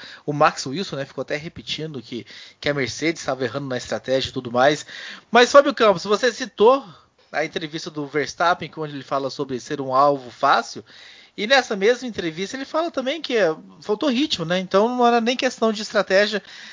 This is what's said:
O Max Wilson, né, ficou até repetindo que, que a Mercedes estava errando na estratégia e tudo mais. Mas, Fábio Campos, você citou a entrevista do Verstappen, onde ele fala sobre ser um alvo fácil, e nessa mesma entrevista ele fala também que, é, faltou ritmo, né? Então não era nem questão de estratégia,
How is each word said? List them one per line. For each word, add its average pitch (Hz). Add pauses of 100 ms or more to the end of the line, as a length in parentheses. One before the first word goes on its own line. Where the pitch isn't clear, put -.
(240)
O 147
Max 151
Wilson, 156
né, 135
ficou -
até -
repetindo 151
que, 113 (340)
que 151
a 143
Mercedes 143
estava 135
errando 139
na 127
estratégia 127
e -
tudo 123
mais. 139 (460)
Mas, 240
Fábio 285
Campos, 202
você 214
citou 233 (480)
a 156
entrevista 160
do 147
Verstappen, 160
onde 151
ele 135
fala 139
sobre 131
ser 147
um 131
alvo 135
fácil, 143 (540)
e 202
nessa 262
mesma 240
entrevista 185
ele 269
fala 330
também 277
que, 247
é, 165 (240)
faltou 208
ritmo, 247
né? 180
Então 196
não 247
era 233
nem 247
questão 233
de 214
estratégia, 208 (300)